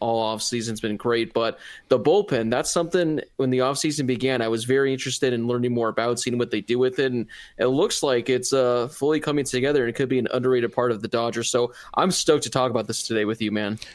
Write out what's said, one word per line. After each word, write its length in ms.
all 340
offseason's 460
been 160
great, 380
but 240
the 120
bullpen, 500
that's 200
something 500
when 140
the 80
offseason 480
began, 340
I 80
was 160
very 280
interested 420
in 120
learning 280
more 140
about, 300
seeing 200
what 120
they 120
do 160
with 200
it, 140
and 140
it 80
looks 360
like 280
it's, 240
uh, 340
fully 320
coming 240
together 380
and 80
it 20
could 160
be 100
an 140
underrated 400
part 180
of 120
the 60
Dodgers. 420
So 220
I'm 160
stoked 340
to 60
talk 200
about 180
this 180
today 200
with 140
you, 120
man. 260